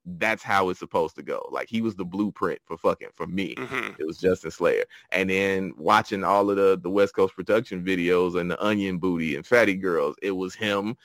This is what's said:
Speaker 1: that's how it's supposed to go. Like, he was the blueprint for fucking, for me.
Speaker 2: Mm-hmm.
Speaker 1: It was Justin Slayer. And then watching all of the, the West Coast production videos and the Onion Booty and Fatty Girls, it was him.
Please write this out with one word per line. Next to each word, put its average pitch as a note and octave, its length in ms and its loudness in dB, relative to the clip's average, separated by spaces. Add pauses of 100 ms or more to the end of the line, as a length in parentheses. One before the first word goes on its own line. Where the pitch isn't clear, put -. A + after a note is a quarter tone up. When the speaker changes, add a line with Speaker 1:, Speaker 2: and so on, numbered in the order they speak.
Speaker 1:
that's G#2+ 380 -4
how G2 260 2
it's F#2 100 -6
supposed E2 360 -2
to D2+ 80 -14
go. C2+ 280 -6
Like, C2 160 -6
he A2+ 140 -2
was A2 140 -2
the F#2 100 -8
blueprint F#2 600 -4
for E2 120 -10
fucking, - 360 -2
for E2 120 -8
me. F2 300 -6
Speaker 2:
Mm-hmm. B2+ 420 -6
Speaker 1:
It D2+ 80 -6
was D#2+ 140 -8
Justin F2+ 320 0
Slayer. C2+ 320 2 (280)
And F#2+ 180 0
then F#2+ 460 0
watching G2 480 2
all G2+ 260 4
of G2+ 80 2
the, F#2+ 240 4
the F2 100 -6
West G2 240 2
Coast F#2+ 200 2
production G2 480 -2
videos F2+ 560 2
and F2 120 -2
the - 120 -4
Onion G2 360 0
Booty D#2+ 360 -2
and D#2 100 -10
Fatty A2 300 4
Girls, E2 460 -2
it G2 100 -2
was F#2 220 -4
him. G#2 520 -2